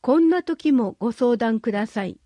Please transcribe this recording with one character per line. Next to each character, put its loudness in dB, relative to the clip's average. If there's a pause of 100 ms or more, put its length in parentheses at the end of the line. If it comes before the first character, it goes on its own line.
こ 2
ん 4
な 0
時 -2
も 0
ご -4
相 0
談 -2
く -4
だ -4
さ -6
い。 -12